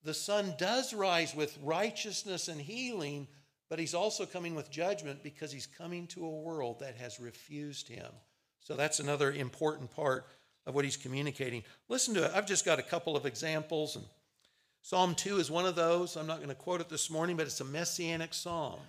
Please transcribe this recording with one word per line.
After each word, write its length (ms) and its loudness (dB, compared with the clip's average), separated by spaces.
The 100 -6
sun 460 2
does 340 2
rise 420 4
with 280 0
righteousness 840 -2
and 120 -6
healing, 640 -4
but 80 -4
he's 160 -2
also 320 2
coming 280 -4
with 160 -6
judgment 520 -2
because 280 -8
he's 160 -10
coming 420 -8
to 180 -8
a 40 -4
world 500 -4
that 160 -8
has 220 -10
refused 720 -10
him. 240 -12
So 100 -6
that's 240 2
another 340 4
important 640 0
part 320 2
of 80 -4
what 100 4
he's 120 0
communicating. 680 -4
Listen 260 2
to 100 6
it. 100 2
I've 120 4
just 180 2
got 140 6
a 40 -2
couple 340 0
of 100 2
examples, 720 -2
and 80 -10
Psalm 320 6
two 240 2
is 120 2
one 160 4
of 100 2
those. 400 4
I'm 100 -4
not 140 -2
gonna 140 -6
quote 260 -2
it 80 -6
this 220 -2
morning, 260 2
but 100 2
it's 140 -4
a 40 -2
messianic 720 -2
psalm, 540 -4